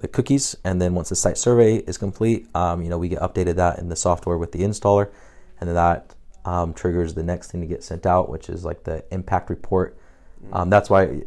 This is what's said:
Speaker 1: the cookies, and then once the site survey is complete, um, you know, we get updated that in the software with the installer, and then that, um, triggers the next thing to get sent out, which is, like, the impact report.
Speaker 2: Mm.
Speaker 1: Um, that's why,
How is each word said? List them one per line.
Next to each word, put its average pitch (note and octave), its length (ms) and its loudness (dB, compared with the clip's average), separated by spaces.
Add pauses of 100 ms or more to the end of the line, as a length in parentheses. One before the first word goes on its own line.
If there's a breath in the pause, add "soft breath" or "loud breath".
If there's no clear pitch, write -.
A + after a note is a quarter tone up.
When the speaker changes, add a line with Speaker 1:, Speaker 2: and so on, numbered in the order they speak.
Speaker 1:
the - 60 -4
cookies, C#3 460 0 (100)
and F#2 180 0
then F2+ 120 2
once E2+ 140 -4
the F#2 80 -4
site F2+ 220 0
survey A#2 380 6
is - 200 -6
complete, A2 580 -2
um, F2 280 0
you E2+ 80 -4
know, F2 80 -2
we F2 100 -2
get E2+ 120 -4
updated F2 340 0
that F2 240 2
in F2 100 -8
the E2+ 80 -6
software F2 400 0
with E2 160 -4
the E2+ 80 -6
installer, G2+ 500 2 (500 soft breath)
and F2 80 -6
then E2+ 80 -2
that, E2+ 380 2 (300)
um, F2 300 -2
triggers E2+ 400 -2
the E2 80 -6
next F2 280 -4
thing F2 120 -6
to E2 40 -8
get E2+ 160 -6
sent - 220 -8
out, F2+ 240 4
which - 220 -10
is, E2+ 160 -8
like, E2 180 -8
the D#2+ 260 -6
impact F#2 380 -4
report. - 480 -2 (500 soft breath)
Speaker 2:
Mm. G2 100 -8
Speaker 1:
Um, F2+ 140 0
that's G2+ 200 6
why, F#2+ 360 4